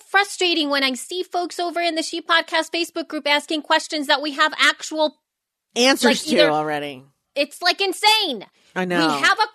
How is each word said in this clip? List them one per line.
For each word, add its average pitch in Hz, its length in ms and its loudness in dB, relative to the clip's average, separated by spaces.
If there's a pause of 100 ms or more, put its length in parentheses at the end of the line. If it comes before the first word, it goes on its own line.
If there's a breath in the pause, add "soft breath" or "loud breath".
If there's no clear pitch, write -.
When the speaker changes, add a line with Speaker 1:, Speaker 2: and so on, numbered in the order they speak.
Speaker 1:
frustrating 349 600 0
when 277 140 0
I 262 100 0
see 349 300 -8
folks 349 360 -6
over 339 200 -4
in 339 160 -2
the 320 80 -2
She 330 180 -8
Podcast 330 500 0
Facebook 330 360 -4
group 302 200 -6
asking 294 340 0
questions 311 460 -2
that 285 140 2
we 302 120 -4
have 311 260 2
actual 311 580 0 (580)
Speaker 2:
Answers 254 500 4
Speaker 1:
like, 311 40 -6
Speaker 2:
to 240 120 2
Speaker 1:
either 302 100 4
Speaker 2:
already. 151 520 -4 (320)
Speaker 1:
It's, 285 260 -4
like, 370 200 0
insane. 392 640 0 (300 soft breath)
Speaker 2:
I 185 100 -2
know. 175 220 2
Speaker 1:
We 151 60 2
have 339 260 2
a 440 160 2